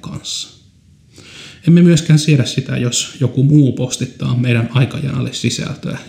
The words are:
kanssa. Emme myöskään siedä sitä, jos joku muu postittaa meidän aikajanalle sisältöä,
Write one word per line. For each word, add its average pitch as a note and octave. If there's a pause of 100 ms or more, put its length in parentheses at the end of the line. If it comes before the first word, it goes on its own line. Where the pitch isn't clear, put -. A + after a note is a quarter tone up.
kanssa. - (1120)
Emme E3+
myöskään E3
siedä D3
sitä, C3
jos -
joku C3
muu C#3+
postittaa B2+
meidän A#2+
aikajanalle C3+
sisältöä, - (120)